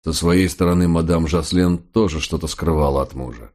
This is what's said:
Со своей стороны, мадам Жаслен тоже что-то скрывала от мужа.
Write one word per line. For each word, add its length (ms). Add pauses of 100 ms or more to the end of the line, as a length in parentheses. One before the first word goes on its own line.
Со 80
своей 360
стороны, 380
мадам 400
Жаслен 520
тоже 420
что-то 260
скрывала 560
от 120
мужа. 400